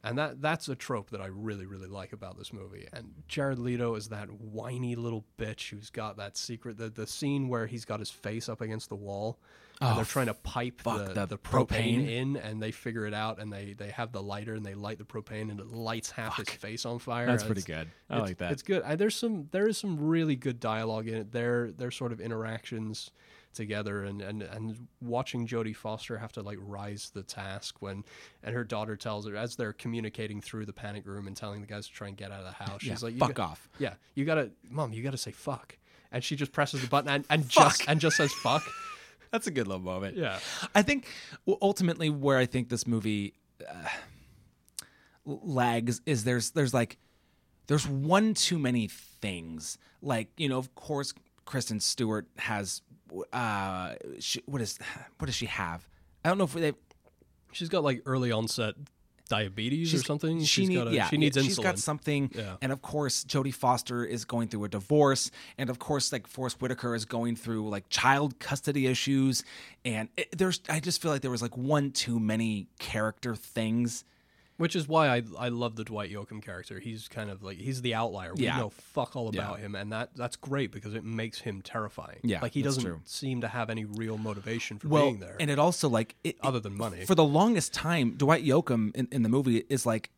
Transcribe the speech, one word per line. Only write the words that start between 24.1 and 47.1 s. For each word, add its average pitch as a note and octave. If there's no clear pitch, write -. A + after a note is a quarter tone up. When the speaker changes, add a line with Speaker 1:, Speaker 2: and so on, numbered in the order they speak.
Speaker 1:
and, G#2
and A2
watching A#2+
Jodie A2
Foster G#2+
have A2
to, A2
like, G2+
rise G2+
to -
the F#2+
task G2
when, G2
and A2+
her A#2+
daughter G#2+
tells G#2
her, G2+
as A#2
they're A2
communicating A2
through G#2+
the G2+
panic G#2
room G2+
and G2
telling G#2
the G2+
guys G#2
to -
try G2+
and G2
get G2
out G2
of F#2
the F2+
house, G2+
Speaker 2:
Yeah, B2+
Speaker 1:
she's A2+
like, A#2
"You B2
Speaker 2:
"Fuck C3
Speaker 1:
go-, G#2+
Speaker 2:
off." D#2
Speaker 1:
yeah, B2+
you C#3
gotta, D3+
Mom, C3
you A2+
gotta C3+
say -
fuck." -
And A#2+
she -
just C#3
presses C#3+
the B2+
button C#3+
and, C#3
and D3+
Speaker 2:
Fuck. C#4+
Speaker 1:
just, -
and D3+
just D#3
says, D3
"Fuck." C3+
Speaker 2:
<laughs> -
That's A3+
a G3+
good A#2+
little F#2
moment. F#2
Speaker 1:
Yeah. A2+
Speaker 2:
I G#3
think, C#4
well, F#3+
ultimately E3+
where C#3
I B2+
think B2+
this A#2+
movie, G#2
uh, -
l-, C#3+
lags A#2+
is B2
there's, B2
there's, C#3
like, A#2+